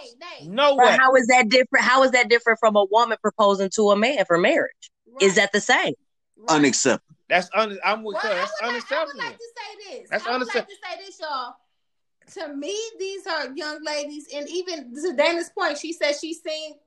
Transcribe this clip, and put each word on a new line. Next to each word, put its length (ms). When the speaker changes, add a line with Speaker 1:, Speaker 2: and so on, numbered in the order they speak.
Speaker 1:
Nate, 100
Nate. 80
Speaker 2:
No 260
Speaker 3:
But 100
Speaker 2:
way. 100
Speaker 3:
how 200
is 100
that 220
different? 360
How 200
is 80
that 160
different 320
from 160
a 80
woman 360
proposing 540
to 160
a 60
man 300
for 120
marriage? 520
Is 100
Speaker 1:
Right. 60
Speaker 3:
that 160
the 80
same? 340
Speaker 1:
Right. 200
Speaker 4:
Unacceptable. 600
Speaker 2:
That's 240
un-, 320
I'm 200
with 180
Speaker 1:
Well, 100
Speaker 2:
her. 60
That's 140
Speaker 1:
I 40
would 80
like, 180
I 120
would 120
Speaker 2:
unacceptable. 80
Speaker 1:
like 140
to 60
say 420
this. 120
Speaker 2:
That's 160
Speaker 1:
I 40
would 160
like 100
Speaker 2:
unaccept- 140
Speaker 1:
to 60
say 280
this, 160
y'all. 340
To 200
me, 240
these 260
are 300
young 280
ladies, 480
and 160
even 460
to 200
Dana's 360
point, 280
she 140
says 280
she's 200
seen 340